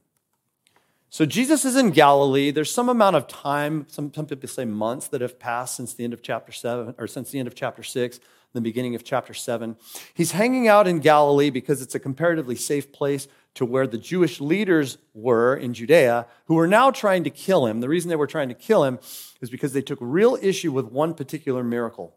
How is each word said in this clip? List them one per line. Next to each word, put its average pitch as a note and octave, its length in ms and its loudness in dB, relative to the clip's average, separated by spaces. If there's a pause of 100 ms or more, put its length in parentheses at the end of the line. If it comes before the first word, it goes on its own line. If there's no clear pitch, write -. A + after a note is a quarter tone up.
(1120)
So D#3 160 0
Jesus C4 400 0
is B3+ 100 0
in B3 140 4
Galilee. C#3+ 600 6
There's D3 200 -2
some A#3+ 180 -2
amount G#3 280 4
of C#3 120 -2
time, D3 600 -4
some, D3 260 -10
some D3+ 100 -8
people C3 240 -12
say C3 160 -8
months, A2 440 -4
that C3+ 120 -6
have B2 180 -8
passed B2 380 -8
since B2 160 -12
the A#2+ 120 -10
end A#2+ 100 -6
of - 80 -16
chapter A#2 300 -8
seven, A#2+ 460 -8
or A2+ 80 -10
since B2 240 -12
the C#3 80 -8
end B2 100 -6
of A#2 60 -16
chapter A#2 280 -10
six, B2 360 -6 (360)
the A#2+ 80 -4
beginning A#2+ 320 -4
of A2+ 100 -10
chapter A#2+ 300 -6
seven. A2+ 420 -8 (380)
He's E3 180 -2
hanging A#3 360 0
out G#3 180 8
in E3+ 140 0
Galilee D3 500 6
because B2+ 320 -4
it's - 120 -10
a C#3 60 -4
comparatively C#3 560 -2
safe C#3+ 360 -4
place C#3+ 360 -4 (260)
to B2+ 120 -4
where C3 200 0
the A2+ 120 -6
Jewish E3+ 420 -2
leaders D#3+ 560 0 (160)
were A#2 420 2
in C3 200 -6
Judea, A#2 520 4 (200)
who D#3+ 80 0
were E3 120 4
now A#3 240 6
trying F#3 340 0
to C#3+ 60 -4
kill E3+ 360 0
him. A2 140 -2
The B2 80 -4
reason E3+ 200 -2
they E3 80 -2
were D3 100 0
trying C#3+ 220 -4
to A#2+ 60 -10
kill G3 300 2
him B2+ 140 -2 (440)
is A#2+ 80 -10
because C3 240 -6
they C#3 80 -2
took C#3 180 -8
real E3+ 400 2
issue F#3 320 -2
with C3 140 -2
one D3 260 -2
particular C#3 500 -6
miracle. A#2 540 -6